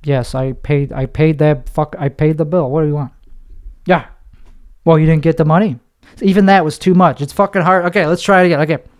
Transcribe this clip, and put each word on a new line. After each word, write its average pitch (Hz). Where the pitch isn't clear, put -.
Yes, 135
I 131
paid, 143
I 131
paid 156
that 147
fuck, -
I 139
paid 151
the 165
bill. 151
What 156
do 151
you 147
want? 147
Yeah. 175
Well, 165
you 156
didn't 160
get 160
the 160
money. 156
Even 196
that 190
was 151
too 185
much. 180
It's 143
fucking 196
hard. 180
Okay, 180
let's 170
try 190
it 180
again. 165
Okay. 156